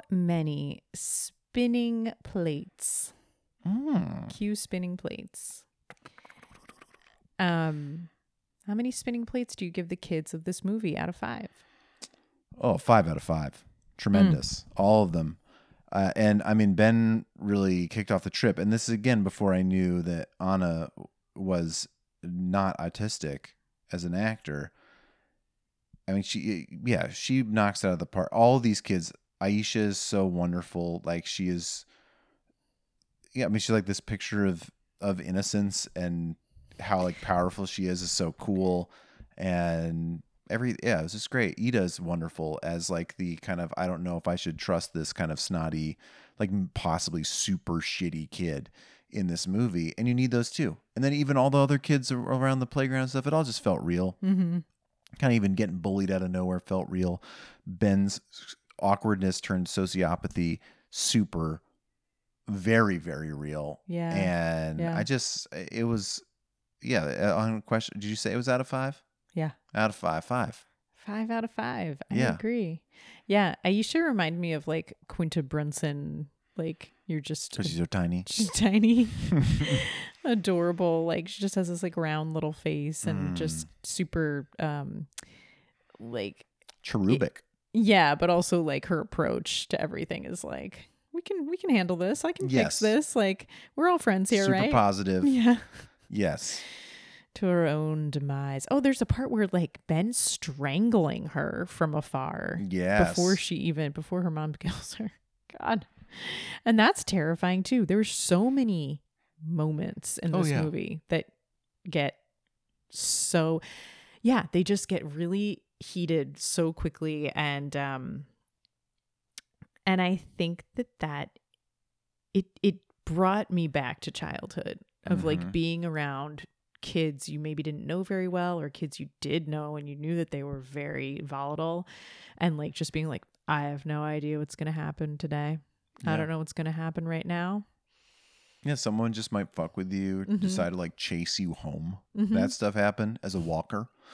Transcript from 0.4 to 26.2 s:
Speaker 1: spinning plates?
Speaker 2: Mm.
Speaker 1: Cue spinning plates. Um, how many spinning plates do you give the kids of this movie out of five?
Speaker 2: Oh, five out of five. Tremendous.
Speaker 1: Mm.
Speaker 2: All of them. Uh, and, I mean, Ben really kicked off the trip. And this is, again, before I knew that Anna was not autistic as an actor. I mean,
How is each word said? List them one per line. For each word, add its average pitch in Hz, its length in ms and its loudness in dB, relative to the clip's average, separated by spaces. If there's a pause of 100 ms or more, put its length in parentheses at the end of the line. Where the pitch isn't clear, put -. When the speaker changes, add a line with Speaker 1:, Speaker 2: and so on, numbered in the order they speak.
Speaker 1:
spinning 233 1200 -2 (120)
plates? - 880 -4 (520)
Speaker 2:
Mm. 233 640 -2
Speaker 1:
Cue 208 280 -4
spinning 180 400 -6
plates. - 640 -12 (1800)
Um, 160 680 0 (580)
how 208 80 -2
many 240 160 -2
spinning 240 340 -4
plates 247 300 -4
do 196 100 -8
you 170 60 -4
give 175 180 -6
the 180 80 -6
kids - 380 -4
of 165 100 -8
this 180 200 -4
movie 208 340 -2
out - 100 -2
of 180 80 -6
five? - 320 -8 (1120)
Speaker 2:
Oh, 120 180 2
five 104 300 6
out 78 80 0
of - 60 -6
five. 76 420 -4 (320)
Tremendous. - 640 4
Speaker 1:
Mm. - 160 -20
Speaker 2:
All 104 280 8
of 85 80 0
them. 80 260 -2 (520)
Uh, 95 260 2
and, 104 280 6
I 107 100 2
mean, 104 200 6
Ben 113 500 6 (140)
really 95 500 2
kicked 107 220 -4
off 95 140 2
the 90 60 -4
trip. - 280 2
And 104 140 2
this 113 160 0
is, 117 60 0
again, 110 280 4
before 95 320 2
I 92 80 4
knew 92 400 2
that 85 260 -4 (120)
Anna 90 500 0 (440)
was 87 540 -2 (340)
not 92 560 0
autistic 82 680 -6 (460)
as 87 120 -6
an 87 100 -2
actor. 90 560 -4 (1400)
I 95 60 -2
mean, 98 100 2